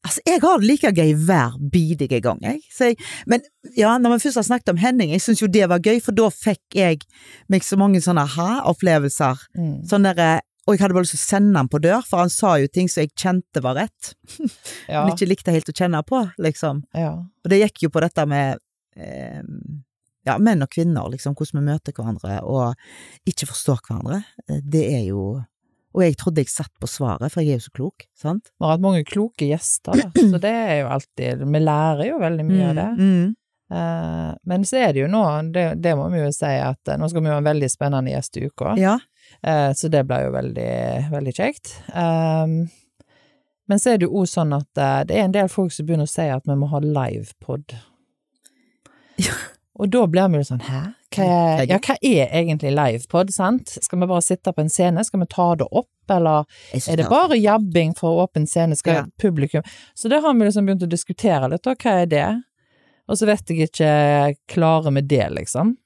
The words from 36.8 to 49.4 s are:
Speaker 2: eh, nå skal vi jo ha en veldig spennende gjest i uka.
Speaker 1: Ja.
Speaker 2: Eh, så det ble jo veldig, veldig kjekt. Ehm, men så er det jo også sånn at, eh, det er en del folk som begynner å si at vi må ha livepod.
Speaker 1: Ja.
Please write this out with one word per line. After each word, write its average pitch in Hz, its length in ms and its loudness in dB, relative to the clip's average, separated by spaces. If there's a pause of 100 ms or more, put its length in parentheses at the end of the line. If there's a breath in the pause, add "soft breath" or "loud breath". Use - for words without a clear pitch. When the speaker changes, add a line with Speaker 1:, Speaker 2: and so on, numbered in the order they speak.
Speaker 2:
eh, 139 80 -2
nå 156 100 -2
skal 165 140 -2
vi 156 80 0
jo 147 80 0
ha 147 60 -2
en - 20 0
veldig 147 240 0
spennende 135 400 -2
gjest - 320 -6
i - 80 -6
uka. - 260 -4
Speaker 1:
Ja. 190 220 2 (480 soft breath)
Speaker 2:
Eh, 147 260 2
så 165 160 -4
det 147 180 2
ble 127 200 -2
jo 64 80 -4
veldig, - 360 -6 (440)
veldig 139 220 -6
kjekt. - 400 -6 (180)
Ehm, 160 640 0 (1080 soft breath)
men 202 100 2
så 247 140 2
er 208 80 2
det 175 80 0
jo - 100 -4
også 180 220 -2
sånn 147 160 0
at, 147 140 -6 (120)
eh, 135 240 0
det 175 80 -2
er 202 140 2
en 190 80 0
del 196 120 2
folk 185 220 -2
som 151 160 -8
begynner 156 220 0
å - 20 -8
si 170 160 -4
at 135 160 -4
vi 139 160 -2
må 151 80 0
ha 147 160 -2
livepod. 131 920 -6 (1400 soft breath)
Speaker 1:
Ja. - 180 -2 (420 loud breath)